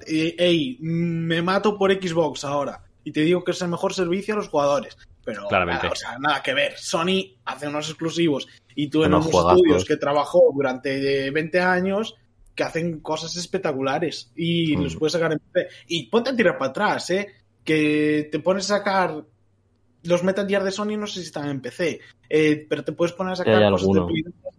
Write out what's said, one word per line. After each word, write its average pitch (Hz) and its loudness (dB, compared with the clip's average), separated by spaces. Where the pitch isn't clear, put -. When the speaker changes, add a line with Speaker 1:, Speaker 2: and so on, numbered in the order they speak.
Speaker 1:
eh, 160 -2
ey, 160 2
me 165 -2
mato 202 2
por 196 4
Xbox 165 -2
ahora. 139 -4
Y 151 -12
te 151 0
digo 175 2
que 180 -2
es 165 -8
el 175 -2
mejor 175 -2
servicio 185 -2
a - -4
los 190 -4
jugadores. 143 0
Pero, 101 -10
Speaker 2:
Claramente. 90 0
Speaker 1:
nada, 85 -4
o - -4
sea, - -10
nada 139 0
que 135 -2
ver. 143 -2
Sony 185 -2
hace - -8
unos 151 -6
exclusivos. 160 -2
Y 143 -2
tú 156 2
en 156 4
Speaker 3:
Unos - 4
Speaker 1:
unos 160 -2
Speaker 3:
juegazos. 87 8
Speaker 1:
estudios 151 6
que 151 0
trabajó 147 4
durante 135 -2
veinte 160 0
años, 185 0
que 151 -4
hacen 165 -4
cosas 160 -6
espectaculares. 151 -4
Y 165 0
Speaker 3:
Mm. 143 0
Speaker 1:
los 160 -4
puedes 156 0
sacar 160 0
en 151 -2
P - -2
C. 180 -4
Y 165 -2
ponte 240 0
a 269 -2
tirar 226 2
para 135 -2
atrás, 196 -2
¿eh? 196 -2
Que 151 2
te 160 -2
pones 185 0
a 208 2
sacar 190 -2
los 170 2
Metal 190 0
Gear 196 0
de 190 -2
Sony, 208 -4
no 208 -6
sé 190 -10
si 170 -10
están 143 -8
en 139 -6
P 123 -10
C, 170 -4
eh, 151 2
pero 143 -2
te 160 -4
puedes 170 0
poner 185 -6
a - -6
Speaker 3:
Ya 180 -4
hay - -2
Speaker 1:
sacar 104 6
cosas 95 2
de 95 4
Speaker 3:
alguno. 87 0
Speaker 1:
Play, 82 -2